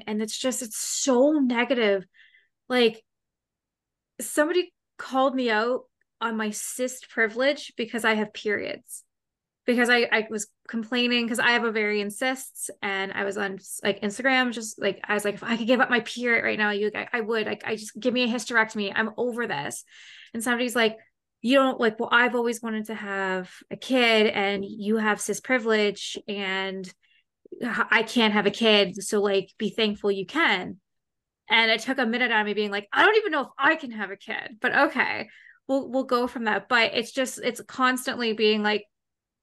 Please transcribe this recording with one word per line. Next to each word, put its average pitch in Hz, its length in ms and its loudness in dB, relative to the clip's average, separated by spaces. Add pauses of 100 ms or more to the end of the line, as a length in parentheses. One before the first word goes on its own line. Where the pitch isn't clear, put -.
And 214 140 -2
it's 220 160 -6
just, 254 240 -2
it's 226 160 -10
so 269 540 2
negative. 240 720 2 (640)
Like, 240 340 2 (1160)
somebody 349 520 0 (240)
called 262 380 0
me 254 140 0
out 233 320 0 (400)
on 226 160 -2
my 214 140 -2
cis - 520 -6
privilege 247 720 -2
because 226 300 -4
I 220 80 4
have 214 180 -2
periods. - 720 -6 (600)
Because 240 240 2
I, 240 220 4
I 220 180 2
was 214 180 -8 (200)
complaining, 240 600 0
'cause 220 120 -4
I 240 120 4
have 233 120 4
ovarian 208 480 -2
cysts, - 580 -6 (120)
and 196 320 -4
I 208 100 -2
was 196 140 -4
on, 196 220 -4 (220)
like, 202 200 -2
Instagram, 247 500 0
just, 220 260 -8
like, 202 280 -2
I 208 80 -2
was 208 100 0
like, 202 120 -2
"If - 80 -16
I 233 120 -2
could 220 120 -4
give 240 120 4
up 254 100 2
my 240 120 2
period 240 420 -2
right 220 160 -2
now, 208 120 2
you, 208 220 -2
I, 208 200 -6
I 240 80 -2
would, 214 260 -2
like, 208 180 -8
I 220 120 -4
just, 214 200 -14
give 226 160 0
me 247 100 2
a 247 40 2
hysterectomy. 220 640 0
I'm 220 220 -2
over 233 320 -2
this." 147 380 -6 (480)
And 226 100 -6
somebody's 240 320 0
like, 220 220 2 (440)
"You 240 180 4
don't, 262 200 2
like, 220 180 2
well, 233 140 -4
I've 240 240 4
always 240 260 -2
wanted 220 260 -6
to 226 60 -8
have 196 600 -4 (180)
a 196 60 -8
kid, 226 500 4
and 196 380 -2
you 214 320 -2
have 214 240 0
cis 196 180 -4
privilege, 220 800 0 (100)
and 190 580 -4 (760)
h-, 240 80 -2 (200)
I 226 140 6
can't 220 300 4
have 208 120 4
a 208 60 2
kid. 202 500 4
So, 208 200 0
like, 196 360 2
be 214 120 -2
thankful 208 420 0
you 190 140 -2
can." 202 560 0 (680)
And 226 220 4
it 226 80 2
took 262 200 -4
a 254 60 2
minute 240 260 0
out 214 100 4
of 208 60 0
me 208 60 -2
being 208 180 -2
like, 202 200 -6
"I 285 140 4
don't 427 100 6
even 427 160 2
know 285 120 0
if - 140 -14
I 302 180 4
can 285 160 -8
have 208 200 -8
a 196 60 -12
kid, - 420 -10
but - 160 0 (140)
okay, 220 400 -2 (400)
we'll, 269 200 0
we'll 262 140 0
go 247 240 0
from 247 180 -8
that." 196 220 -2
But 233 280 2
it's 220 180 -4
just, 262 280 -4
it's 233 200 -4
constantly 254 720 -2
being 214 280 4
like, 208 220 0 (600)